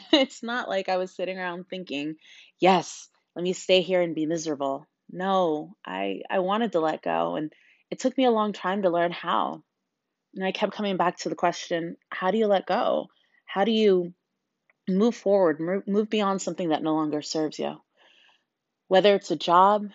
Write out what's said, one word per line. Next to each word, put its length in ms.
it's 300
not 260
like 220
I 80
was 160
sitting 240
around 300
thinking, 480
"Yes, 480
let 80
me 120
stay 260
here 220
and 120
be 120
miserable." 600
No, 640
I, 420
I 120
wanted 320
to 80
let 220
go. 340
And 140
it 100
took 180
me 80
a 40
long 220
time 300
to 80
learn 220
how. 500
And 100
I 80
kept 220
coming 240
back 200
to 120
the 40
question, 640
"How 200
do 80
you 80
let 200
go? 420
How 180
do 80
you 400
move 260
forward, 460
mo-, 260
move 240
beyond 320
something 280
that 120
no 120
longer 280
serves 360
you?" 220
whether 260
it's 160
a 60
job, 580